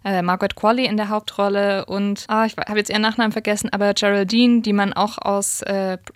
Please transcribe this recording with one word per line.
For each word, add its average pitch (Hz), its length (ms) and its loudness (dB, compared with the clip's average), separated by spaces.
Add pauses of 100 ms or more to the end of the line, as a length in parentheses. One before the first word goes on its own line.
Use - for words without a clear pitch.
äh, 196 180 0
Margaret 180 340 -2
Qualley 240 300 2
in 214 120 0
der 208 120 -2
Hauptrolle 202 760 0
und, 202 420 -4
ah, 220 180 2
ich 214 100 -4
habe 214 220 -4
jetzt 208 140 0
ihren 214 100 0
Nachnamen 220 300 2
vergessen, 208 420 -2
aber 202 220 2
Geraldine, 220 640 4
die 214 120 0
man 202 200 2
auch 208 240 -2
aus, - 460 -2
äh, 190 340 -2 (180)